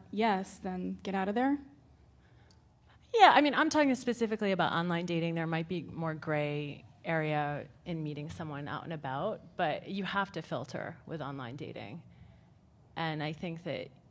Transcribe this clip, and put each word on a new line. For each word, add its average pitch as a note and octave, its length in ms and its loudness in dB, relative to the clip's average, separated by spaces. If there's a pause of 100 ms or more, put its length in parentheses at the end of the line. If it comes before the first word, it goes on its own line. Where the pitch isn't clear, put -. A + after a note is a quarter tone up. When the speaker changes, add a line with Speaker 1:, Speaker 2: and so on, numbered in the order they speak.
(120)
Speaker 1:
yes, G3+ 520 0
then F#3 400 -4
get G3 100 -4
out F#3+ 140 0
of G#3 80 0
there? C4+ 220 2 (1600)
Speaker 2:
Yeah, G4+ 220 12
I C#4+ 60 8
mean, C#4+ 120 4
I'm D4+ 160 4
talking C#4+ 260 6
specifically A3 580 0
about F3 180 2
online E3+ 340 0
dating. E3 300 0
There E3 100 0
might E3 220 -2
be F3+ 260 -4
more D#3+ 200 -4
gray D3 720 -2 (180)
area D3+ 600 0 (200)
in E3 160 -4
meeting D3 280 -6
someone D3 400 -8
out - 160 -6
and E3 80 -8
about, D3 480 -4 (160)
but D3+ 320 0
you G3 160 -4
have G3 280 -2
to D#3+ 80 -6
filter - 540 -6 (100)
with D3+ 160 -8
online C3+ 360 -8
dating. A#2 440 -10 (920)
And D#3+ 260 -4
I D3 120 -4
think E3 320 -8
that C3 240 -6 (220)